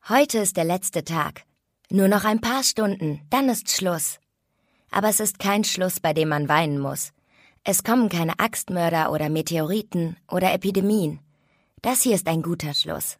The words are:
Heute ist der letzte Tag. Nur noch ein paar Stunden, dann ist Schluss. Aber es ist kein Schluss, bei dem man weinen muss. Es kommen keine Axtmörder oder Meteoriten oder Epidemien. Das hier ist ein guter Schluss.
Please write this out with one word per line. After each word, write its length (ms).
Heute 260
ist 180
der 60
letzte 400
Tag. 400
Nur 180
noch 180
ein 180
paar 220
Stunden, 680
dann 180
ist 220
Schluss. 480
Aber 180
es 120
ist 180
kein 260
Schluss, 360
bei 120
dem 160
man 220
weinen 280
muss. 340
Es 180
kommen 280
keine 280
Axtmörder 720
oder 200
Meteoriten 880
oder 220
Epidemien. 680
Das 220
hier 120
ist 120
ein 160
guter 320
Schluss. 460